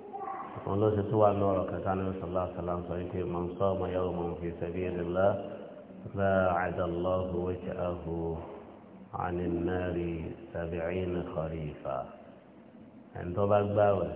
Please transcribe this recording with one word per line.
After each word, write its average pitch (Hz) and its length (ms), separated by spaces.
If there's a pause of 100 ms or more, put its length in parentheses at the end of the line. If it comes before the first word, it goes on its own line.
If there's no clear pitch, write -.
(540)
Àwọn 98 240
ló 107 120
ṣe 101 140
tó 110 140
wà 104 140
ní 98 100
ọ̀rọ̀ 95 260
kẹta 90 260
ní 95 140
sallallahu 90 380
alaihi 85 100
wasallam 87 260
sọ 85 120
wípé, 90 280
"Man 87 300
sama 95 360
yawman 90 480
fi 82 160
sabilillah, 87 800 (760)
ba'ada 92 760
Allahu 90 600
wajhahu 90 720 (920)
'ani 90 340
an-nari 87 720 (340)
sab'ina 87 760
kharifa." 78 720 (1120)
Ẹni 87 220
tó 101 120
bá 104 160
gbààwẹ̀ 101 540